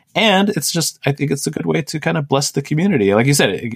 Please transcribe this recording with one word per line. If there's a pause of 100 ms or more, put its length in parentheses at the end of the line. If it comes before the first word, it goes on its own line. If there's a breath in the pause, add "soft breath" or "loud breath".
(140 loud breath)
And
it's
just,
I
think
it's
a
good
way
to
kind
of
bless
the
community.
Like
you
said,
it,